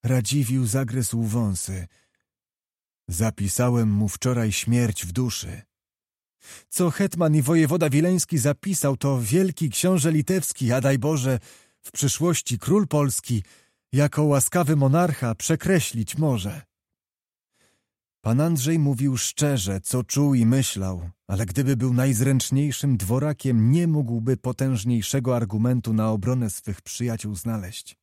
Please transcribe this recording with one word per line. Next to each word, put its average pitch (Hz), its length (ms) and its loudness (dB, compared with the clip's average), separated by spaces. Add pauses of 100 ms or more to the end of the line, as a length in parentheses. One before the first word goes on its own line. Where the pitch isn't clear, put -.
Radziwiłł 127 600 0
zagryzł 117 580 -2
wąsy. 98 640 -2 (1200)
Zapisałem 110 840 0
mu 104 160 2
wczoraj 120 440 -2
śmierć 117 540 0
w 87 60 -8
duszy. 107 500 -6 (1080)
Co 175 220 0
hetman 165 440 0
i 151 60 6
wojewoda 156 480 2
wileński 165 480 2
zapisał, 143 600 0
to 139 240 0
wielki 160 480 0
książę 170 420 2
litewski, 151 600 0
a 127 100 2
daj 135 180 2
Boże, 131 400 0 (420)
w - 100 -18
przyszłości 143 680 -2
król 190 280 2
polski, 131 560 0 (500)
jako 147 300 2
łaskawy 151 520 2
monarcha 139 600 2
przekreślić 156 840 -2
może. 104 440 -2 (1600)
Pan 120 200 2
Andrzej 160 380 2
mówił 135 380 0
szczerze, 101 640 -2
co 123 220 -2
czuł 143 300 2
i 117 120 4
myślał, 95 640 0 (180)
ale 95 180 -2
gdyby 127 320 0
był 123 160 0
najzręczniejszym 131 1040 0
dworakiem, 123 720 0
nie 170 160 4
mógłby 123 500 0
potężniejszego 123 1000 -2
argumentu 113 580 0
na 110 180 2
obronę 110 380 -2
swych - 320 -10
przyjaciół 113 540 -6
znaleźć. 104 680 -10